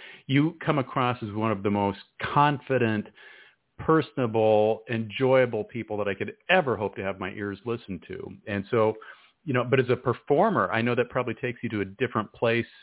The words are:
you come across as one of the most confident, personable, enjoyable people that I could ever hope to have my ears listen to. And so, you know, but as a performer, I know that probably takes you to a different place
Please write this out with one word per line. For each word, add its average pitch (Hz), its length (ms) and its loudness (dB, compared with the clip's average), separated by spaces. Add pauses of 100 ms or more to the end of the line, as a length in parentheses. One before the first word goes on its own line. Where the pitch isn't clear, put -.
(280)
you 143 380 2
come 151 140 2
across 123 440 -2
as 104 80 -8
one 107 200 -2
of 98 120 -4
the 104 80 0
most 101 280 0 (220)
confident, 131 840 0 (720)
personable, 110 1080 2
enjoyable 117 720 2
people 107 340 -8
that 101 120 -2
I 98 40 -2
could 104 220 -6 (140)
ever 156 260 2
hope 101 220 -4
to 101 60 -8
have 95 160 -6
my 95 120 -6
ears 101 340 -6
listen 117 420 -8
to. - 260 -12 (140)
And 101 220 -4
so, 110 260 2 (500)
you 143 80 -4
know, 123 100 2
but 127 160 2
as 120 100 0
a 123 60 4
performer, 139 800 0
I 113 80 2
know 120 140 0
that 120 140 0
probably 117 260 -4
takes 123 280 -8
you 117 60 -4
to 107 120 -2
a 98 40 -2
different 107 480 -4
place 117 320 0 (180)